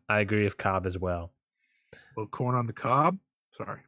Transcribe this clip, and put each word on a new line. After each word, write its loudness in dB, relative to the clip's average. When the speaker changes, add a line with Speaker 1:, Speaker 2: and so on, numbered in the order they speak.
Speaker 1:
I 4
agree 2
with 0
Cobb 0
as -4
well. -4
Speaker 2:
Little -6
corn -2
on 0
the -6
cob. 2
Sorry. -10